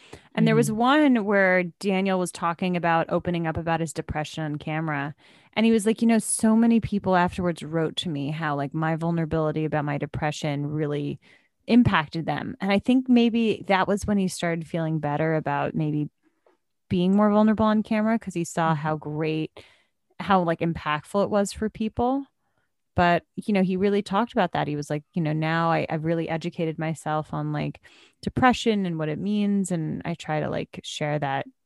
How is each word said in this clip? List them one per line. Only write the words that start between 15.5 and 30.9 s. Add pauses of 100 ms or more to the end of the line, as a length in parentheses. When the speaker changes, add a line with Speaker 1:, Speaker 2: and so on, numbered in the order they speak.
Speaker 1:
maybe (800)
being
more
vulnerable
on
camera,
'cause
he
saw
Speaker 2:
Mm-hmm.
Speaker 1:
how
great, (680)
how,
like,
impactful
it
was
for
people. (720)
But, (100)
you
know,
he
really
talked
about
that.
He
was
like, (100)
"You
know,
now
I,
I've
really
educated
myself
on,
like, (400)
depression
and
what
it
means.
And
I
try
to,
like,
share